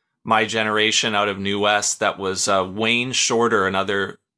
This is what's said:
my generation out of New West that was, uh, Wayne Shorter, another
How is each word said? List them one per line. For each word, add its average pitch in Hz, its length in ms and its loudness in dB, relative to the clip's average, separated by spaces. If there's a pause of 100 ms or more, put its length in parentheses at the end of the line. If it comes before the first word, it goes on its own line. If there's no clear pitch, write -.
(260)
my 110 220 2
generation 107 680 0
out 104 140 2
of 98 100 -4
New 98 220 -2
West 104 400 0
that 104 180 0
was, 95 300 -2
uh, 98 160 2
Wayne 113 480 -2
Shorter, 113 540 2
another 98 520 -2 (200)